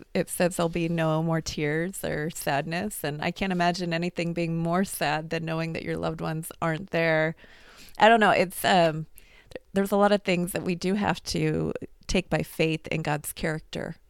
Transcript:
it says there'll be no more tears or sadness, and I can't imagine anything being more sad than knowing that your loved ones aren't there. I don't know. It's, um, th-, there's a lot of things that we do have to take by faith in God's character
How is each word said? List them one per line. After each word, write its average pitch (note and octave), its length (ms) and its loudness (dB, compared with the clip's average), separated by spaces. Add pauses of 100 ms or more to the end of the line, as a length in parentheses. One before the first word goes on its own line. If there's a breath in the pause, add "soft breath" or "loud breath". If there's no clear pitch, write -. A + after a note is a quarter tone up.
(140)
it F3 160 -2
says F3+ 280 0
there'll E3+ 120 0
be E3+ 200 -2
no D#3+ 340 2
more E3 180 0
tears D#3+ 600 -4
or D#3 280 -2
sadness, E3 720 -4
and D3 200 -4
I F3 80 -2
can't G3 220 -4
imagine F3 400 0
anything E3+ 400 -2
being E3 240 -2
more E3+ 280 2
sad D#3 460 -2
than E3 140 -4
knowing E3 280 -4
that - 100 -6
your E3 140 -4
loved E3 240 -4
ones D#3+ 300 -4 (100)
aren't E3 300 -4
there. D#3+ 440 2 (640 loud breath)
I G#3+ 100 10
don't A3+ 120 8
know. G3+ 100 8
It's, F3+ 340 2
um, D#3+ 420 4 (460 soft breath)
th-, - 100 -14 (100)
there's G3 180 0
a G#3 60 2
lot G3+ 160 6
of G3+ 100 2
things F3 300 0
that - 100 -4
we F3+ 120 0
do F3+ 200 -2
have G3 300 0
to D#3 480 0 (340)
take - 220 0
by D#3 140 0
faith D#3+ 440 -2
in D#3 160 -4
God's D3 300 -4
character - 640 -6 (120)